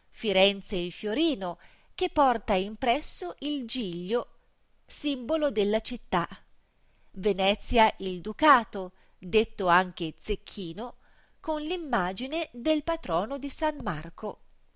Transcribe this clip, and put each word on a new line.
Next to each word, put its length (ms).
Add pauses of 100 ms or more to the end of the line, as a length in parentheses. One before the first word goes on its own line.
(100)
Firenze 640
il 160
fiorino, 640 (360)
che 160
porta 440
impresso 840
il 280
giglio, 680 (520)
simbolo 680
della 300
città. 480 (840)
Venezia 840
il 220
ducato, 720 (240)
detto 520
anche 500
zecchino, 800 (440)
con 220
l'immagine 920
del 300
patrono 560
di 100
San 340
Marco. 580 (360)